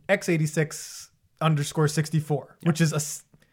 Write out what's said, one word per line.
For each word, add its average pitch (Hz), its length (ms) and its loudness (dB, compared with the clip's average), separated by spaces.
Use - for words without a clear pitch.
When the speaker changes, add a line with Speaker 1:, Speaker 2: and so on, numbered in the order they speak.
Speaker 1:
X 196 200 2
eighty-six 156 840 -2
underscore 156 460 2
sixty-four, 151 760 -2
Speaker 2:
Yeah. 170 60 0
Speaker 1:
which 165 120 2
is 156 120 4
a 151 40 -4
s-, - 260 -6